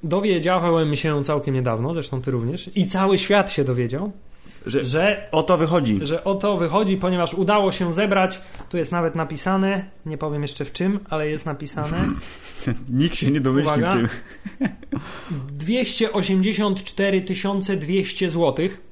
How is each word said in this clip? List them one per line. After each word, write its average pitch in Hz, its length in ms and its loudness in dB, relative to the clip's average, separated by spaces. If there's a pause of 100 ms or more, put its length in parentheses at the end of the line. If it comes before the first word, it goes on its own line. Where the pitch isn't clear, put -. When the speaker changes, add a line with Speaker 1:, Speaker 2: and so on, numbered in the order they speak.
Speaker 1:
dowiedziałem 170 920 2
się 147 280 0
całkiem 143 300 0
niedawno, 123 400 0
zresztą 131 280 -4
ty 131 100 -4
również, 123 460 -2
i 190 100 4
cały 190 300 4
świat 202 340 2
się 147 120 0
dowiedział, 127 480 -2 (540)
Speaker 2:
Że 127 180 0
Speaker 1:
że 175 480 2
Speaker 2:
o 156 120 2
to 180 140 4
wychodzi. 151 460 2
Speaker 1:
że 156 200 -2
o 196 120 2
to 202 220 0
wychodzi, 190 400 2
ponieważ 180 360 0
udało 196 380 4
się 180 220 0
zebrać, 190 480 2 (280)
tu 180 80 -4
jest 165 140 -2
nawet 170 240 0
napisane, 190 720 0 (200)
nie 156 120 -6
powiem 147 240 -4
jeszcze 147 240 -6
w - 60 -8
czym, 196 280 0 (100)
ale 151 200 -2
jest 151 160 -4
napisane. 151 520 -4 (520)
Speaker 2:
<laughs> - 400 -6
Nikt 139 260 2
się 131 160 2
nie 147 100 2
domyśli, 135 300 2
Speaker 1:
Uwaga. 147 200 2
Speaker 2:
w - 20 4
czym. 117 140 2 (1400)
Speaker 1:
Dwieście 220 600 0
osiemdziesiąt 190 720 0
cztery 196 380 0
tysiące 190 560 -2
dwieście 185 520 0
złotych 160 520 0 (100)